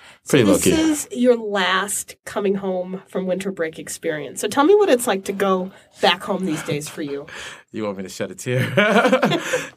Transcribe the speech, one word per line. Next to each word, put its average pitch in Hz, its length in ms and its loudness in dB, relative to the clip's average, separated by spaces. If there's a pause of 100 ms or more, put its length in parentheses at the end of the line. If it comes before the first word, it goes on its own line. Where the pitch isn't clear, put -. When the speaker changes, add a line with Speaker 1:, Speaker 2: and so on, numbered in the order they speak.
(300)
Speaker 1:
pretty 127 160 6
Speaker 2:
So 98 60 6
Speaker 1:
low-key. - 180 4
Speaker 2:
this 320 380 2
is 233 100 -10
your 247 180 4
last 202 800 -2 (100)
coming 202 280 -2
home 185 540 -4
from 190 180 -6
winter 190 260 -4
break 165 280 -6
experience. - 600 -8
So 226 60 -4
tell 277 160 2
me 370 120 8
what 415 120 6
it's 254 200 4
like 196 180 0
to 202 80 -6
go 190 380 0 (300)
back 180 200 2
home 190 240 -4
these 156 160 -2
days 147 260 -4
for - 140 -12
you. 143 300 -8
Speaker 1:
<laughs> - 40 -16 (380)
You 107 100 -6
want 101 140 -4
me 98 60 -10
to 92 60 -10
shed 95 220 -8
a 92 40 -14
tear? 123 260 -2 (140)
<laughs> 240 640 4 (360)